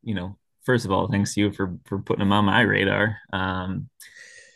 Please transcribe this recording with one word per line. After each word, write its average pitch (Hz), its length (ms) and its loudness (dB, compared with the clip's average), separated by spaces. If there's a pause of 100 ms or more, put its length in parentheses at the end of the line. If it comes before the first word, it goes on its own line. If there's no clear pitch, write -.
you 113 120 -6
know, 92 240 -8 (260)
first 123 220 2
of 92 40 -2
all, 95 180 2
thanks 101 260 0
to 104 60 0
you 104 120 2
for, 95 320 -4
for 98 140 -4
putting - 240 -2
him 98 100 2
on 104 120 4
my 98 160 4
radar. 101 580 2 (140)
Um, 95 560 -4 (680)